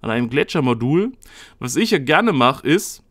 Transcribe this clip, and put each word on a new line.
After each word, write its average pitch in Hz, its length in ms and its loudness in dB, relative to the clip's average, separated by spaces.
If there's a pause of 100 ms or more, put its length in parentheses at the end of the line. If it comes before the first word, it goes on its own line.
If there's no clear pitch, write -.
An 107 80 -6
einem 117 220 -2
Gletschermodul. 139 800 0 (480)
Was 123 160 -8
ich 214 160 0
ja 185 80 2
gerne 165 340 2
mache, 131 340 2
ist, - 440 -2